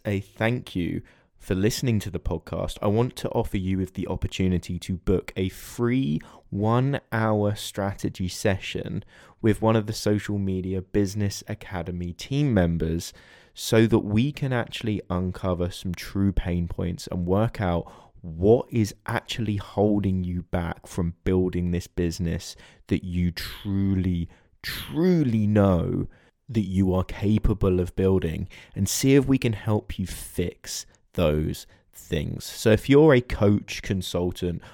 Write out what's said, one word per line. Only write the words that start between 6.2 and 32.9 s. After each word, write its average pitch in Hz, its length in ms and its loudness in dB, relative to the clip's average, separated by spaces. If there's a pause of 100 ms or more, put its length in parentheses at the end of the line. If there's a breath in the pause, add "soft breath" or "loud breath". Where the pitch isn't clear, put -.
one-hour 110 1080 0
strategy - 720 -6
session - 760 -4 (400 soft breath)
with 107 180 4
one 110 140 4
of 107 100 2
the 107 80 -6
Social 104 460 -2
Media 95 420 -4
Business 101 640 -2
Academy 87 640 -8
team 143 380 -2
members 85 600 0 (400 soft breath)
so 113 320 4
that 113 140 4
we 113 320 0
can 135 220 -4
actually 113 540 -4
uncover 90 600 -2
some 90 240 -8
true 98 380 0
pain 87 360 0
points 87 400 -6
and 87 200 -4
work 101 340 0
out 87 300 -2 (300 loud breath)
what 90 500 4
is 107 240 0 (100)
actually 110 520 -4
holding 101 640 0
you 87 200 -4
back 85 440 -4
from 85 260 -2 (100)
building 92 460 2
this 87 160 -2
business 85 680 -4 (320 loud breath)
that - 160 -2
you 90 260 0
truly, 95 1000 -2 (340 soft breath)
truly 143 840 0
know 95 640 4 (420 soft breath)
that 117 120 0
you 95 300 2
are 92 120 2
capable 101 760 2
of 90 160 -2
building, 92 520 2 (280 loud breath)
and 98 140 0
see 135 260 4
if 135 120 6
we 135 100 4
can 120 160 0
help - 460 -2
you 95 60 -2
fix - 800 -8 (300 soft breath)
those 78 500 0 (280 soft breath)
things. - 500 -6
So - 280 0
if 107 180 2
you're 147 240 8